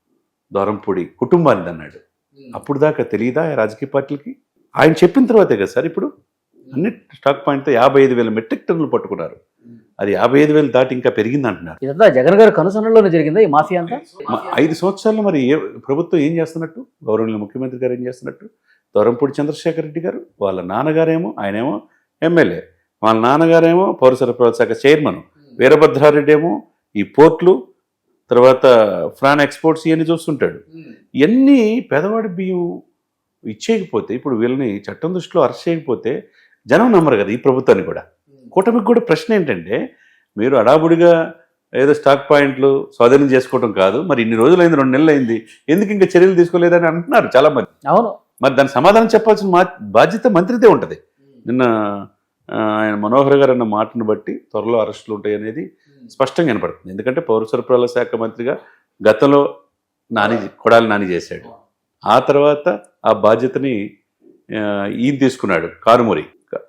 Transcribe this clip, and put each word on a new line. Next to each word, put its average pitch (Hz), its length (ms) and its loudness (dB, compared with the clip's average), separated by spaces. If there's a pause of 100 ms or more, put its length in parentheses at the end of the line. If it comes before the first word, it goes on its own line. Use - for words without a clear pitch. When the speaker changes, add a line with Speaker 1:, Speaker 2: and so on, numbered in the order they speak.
(520)
Speaker 1:
ద్వారంపూడి 98 540 -4
కుటుంబానిది 117 640 0
అన్నాడు. 78 280 -16
Speaker 2:
Hmm. - 580 -20
Speaker 1:
అప్పుడు 139 240 -8
దాకా 151 240 0
తెలియదా 123 480 -4
ఆ - 20 -8
రాజకీయ 110 340 -4
పార్టీలకి? 139 480 -6 (400)
ఆయన 151 160 4
చెప్పిన 180 340 2
తర్వాతే 190 320 2
కదా 98 80 -2
సార్ 135 200 -4
ఇప్పుడు 190 280 -8 (600)
అన్ని 190 180 -4 (220)
స్టాక్ - 340 -4
పాయింట్తో 139 240 -2
యాభై 135 320 4
ఐదు 127 100 2
వేల 117 160 0
మెట్రిక్ 113 380 -6
టన్నులు 160 220 -2
పట్టుకున్నారు. 90 460 -6
Speaker 2:
Hmm. - 400 -20 (240)
Speaker 1:
అది 101 140 -2
యాభై 120 260 2
ఐదు 151 140 2
వేలు 147 180 2
దాటి 127 240 0
ఇంకా 123 140 -2
పెరిగింది 117 380 -2
అంటున్నారు. 85 380 -10
Speaker 2:
ఇదంతా 170 240 2
జగన్ 151 320 2
గారి 214 100 6
కనుసరణలోనే 214 580 2
జరిగిందా 160 300 0
ఈ 220 60 4
మాఫియా 160 360 0
అంతా? 233 200 -10 (300)
Speaker 1:
మ-, - 240 -8
ఐదు 151 180 0
సంవత్సరాల్లో 208 500 -4
మరి 180 180 -2
ఏ 127 160 0
ప్రభుత్వం 156 640 -4
ఏం 160 160 -2
చేస్తున్నట్టు, 160 500 -8 (180)
గౌరవనీయులు 110 360 -2
ముఖ్యమంత్రి 127 380 -10
గారు 127 140 -12
ఏం 123 140 -10
చేస్తున్నట్టు, 139 380 -14 (500)
దొరంపూడి 104 460 -2
చంద్రశేఖర్ 156 420 -6
రెడ్డి 151 160 -14
గారు, 196 260 -10 (160)
వాళ్ళ 95 200 -4
నాన్నగారేమో, 160 800 -4
ఆయనేమో 107 420 -6 (420)
ఎమ్మెల్యే, 151 440 0 (360)
వాళ్ళ 110 180 2
నాన్నగారేమో 165 720 2 (100)
పౌర 131 120 6
సరఫరాల 120 380 0
శాఖ 113 200 -2 (140)
చైర్మన్, 143 360 2 (380)
వీరభద్రారెడ్డి 147 720 4
ఏమో 165 320 0 (320)
ఈ 101 80 -2
పోర్ట్లు, 165 640 2 (640)
తర్వాత 123 300 4 (560)
ఫ్రాన్ 143 240 2
ఎక్స్‌పోర్ట్స్, 160 460 -2
ఇవన్నీ 160 180 0
చూస్తుంటాడు. 156 540 -4 (560)
ఇవన్నీ 233 640 2
పేదవాడి 214 480 -4
బియ్యం 180 540 -6 (640)
ఇచ్చేయకపోతే, 123 720 -4
ఇప్పుడు 127 200 -6
వీళ్ళని 117 440 -4
చట్టం 160 340 -10
దృష్టిలో 175 300 -2
అరెస్ట్ - 260 -4
చేయకపోతే 139 600 -6 (380)
జనం 196 240 4
నమ్మరు 160 240 4
కదా 101 140 0
ఈ 113 80 -4
ప్రభుత్వాన్ని 127 480 0
కూడా. - 180 -10 (480)
కూటమికి 220 340 0
కూడా 233 140 2
ప్రశ్న 170 340 -2
ఏంటంటే, 127 640 -4 (420)
మీరు 127 200 0
అడావుడిగా 165 760 4 (420)
ఏదో 139 180 2
స్టాక్ 139 380 0
పాయింట్లు 139 640 2
స్వాధీనం 135 300 4
చేసుకోవటం 127 460 0
కాదు, 98 300 0
మరి 147 200 -2
ఇన్ని 113 160 -2
రోజులైంది, 165 380 4
రెండు 131 160 2
నెలలు 151 200 4
అయింది, 117 340 -2 (240)
ఎందుకు 196 220 0
ఇంకా 196 140 2
చర్యలు 185 300 4
తీసుకోలేదని 170 520 2
అంటున్నారు 170 480 0
చాలా 143 140 4
మంది. 131 380 -6
Speaker 2:
అవును. 185 300 0 (240)
Speaker 1:
మరి 131 140 0
దానికి 135 180 0
సమాధానం 208 340 4
చెప్పాల్సిన 208 420 2
మా-, 180 320 0
బాధ్యత 143 460 0
మంత్రిదే 180 400 2
ఉంటది. 123 280 2
Speaker 2:
Hmm. - 520 -20
Speaker 1:
నిన్న, 127 160 -2 (880)
ఆ, 110 100 -6
ఆయన 107 340 -2
మనోహర్ 131 400 2
గారు 139 160 4
అన్న 123 120 -2
మాటను 110 420 -4
బట్టి 104 280 -6
త్వరలో 110 480 -6
అరెస్టులు 107 340 -10
ఉంటాయి 104 200 -6
అనేది 113 280 -10
Speaker 2:
Hmm. - 460 -20
Speaker 1:
స్పష్టంగా 135 440 -2
కనపడుతుంది. 87 400 -10
ఎందుకంటే, 127 280 -6
పౌర 113 300 -4
సరఫరాల 123 340 -2
శాఖ 120 300 -6
మంత్రిగా 117 420 -8 (520)
గతంలో 143 460 2 (560)
నాని, 107 380 -4 (100)
కొడాలి 113 300 4
నాని 104 160 -2
చేశాడు. 87 440 -8 (580)
ఆ 110 120 4
తర్వాత 147 600 0 (260)
ఆ 113 80 2
బాధ్యతని, 113 800 -2 (640)
ఆ, 104 280 -4
ఈయన 120 300 -4
తీసుకున్నాడు, 95 540 -2 (140)
కారుమూరి. 113 420 2 (260)
కా-, - 180 -10